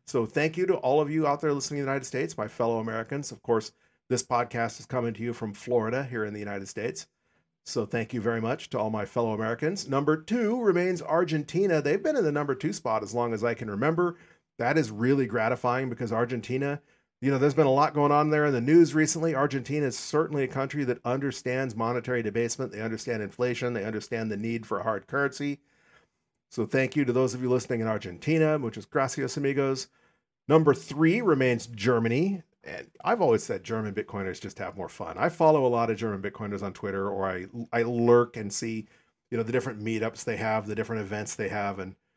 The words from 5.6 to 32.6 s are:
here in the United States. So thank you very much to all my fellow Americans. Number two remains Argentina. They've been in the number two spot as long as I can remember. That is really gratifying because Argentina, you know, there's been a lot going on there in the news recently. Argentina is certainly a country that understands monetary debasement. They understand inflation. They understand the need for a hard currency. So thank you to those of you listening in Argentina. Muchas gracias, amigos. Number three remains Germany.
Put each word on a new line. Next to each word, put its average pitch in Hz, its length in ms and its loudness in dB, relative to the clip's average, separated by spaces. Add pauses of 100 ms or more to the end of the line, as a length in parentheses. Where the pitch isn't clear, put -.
here 120 220 -6
in 104 80 -6
the 104 60 -10
United 101 280 -8
States. - 400 -8 (580)
So 113 200 -2
thank 113 280 -4
you 123 60 -4
very 113 220 -2
much 117 300 -4
to 131 60 -4
all 107 120 0
my 107 160 -4
fellow 113 280 -2
Americans. 117 540 -4
Number 143 300 2
two 226 440 0
remains 180 400 2
Argentina. 160 800 0
They've 147 220 0
been 302 140 0
in 202 80 2
the 151 60 2
number 143 220 0
two 160 200 -2
spot 110 280 -2
as 101 120 -8
long 120 200 0
as 107 120 0
I 117 80 2
can 110 180 -8
remember. 165 460 0 (420)
That 135 180 2
is 123 140 2
really 123 340 2
gratifying 120 640 0
because 117 220 -6
Argentina, 127 680 -2 (400)
you 135 100 2
know, 139 60 4
there's 139 160 4
been 156 120 6
a 135 60 6
lot 143 220 4
going 147 180 4
on 151 180 4
there 151 180 4
in 143 60 2
the 123 60 0
news 147 340 6
recently. 156 400 2
Argentina 139 520 0
is 123 120 -2
certainly 151 460 0
a 131 40 0
country 135 360 -4
that 123 220 -2
understands 127 720 -2
monetary 120 440 -2
debasement. 113 520 -2
They 107 80 -10
understand 110 420 -4
inflation. 123 480 -2
They 104 140 -4
understand 110 440 -4
the 104 80 -4
need 113 280 -4
for 98 140 -4
a 90 40 -6
hard 110 240 -2
currency. 139 540 -4 (880)
So 113 140 -2
thank 131 320 0
you 143 80 4
to 123 80 8
those 127 200 4
of 123 80 -8
you 127 80 0
listening 123 300 2
in 113 80 0
Argentina. 147 720 2
Muchas 113 260 -6
gracias, 135 520 0
amigos. 139 500 0 (640)
Number 151 240 8
three 160 480 2
remains 131 460 4
Germany. 120 760 2 (200)